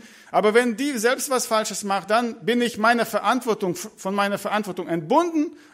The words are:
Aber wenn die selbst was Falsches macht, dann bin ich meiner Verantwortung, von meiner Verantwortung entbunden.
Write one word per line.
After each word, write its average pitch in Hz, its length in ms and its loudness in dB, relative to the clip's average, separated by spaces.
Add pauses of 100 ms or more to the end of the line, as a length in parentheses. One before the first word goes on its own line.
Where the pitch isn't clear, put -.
(320)
Aber 196 220 4
wenn 233 240 4
die 277 200 -2
selbst 254 320 0
was 254 180 -2
Falsches 214 360 -2
macht, 196 280 -2
dann 226 340 0
bin 240 160 2
ich 233 160 -2
meiner 226 280 2
Verantwortung, 208 680 -2
von - 380 -8
meiner 202 240 0
Verantwortung 196 500 -4
entbunden. 294 720 0 (160)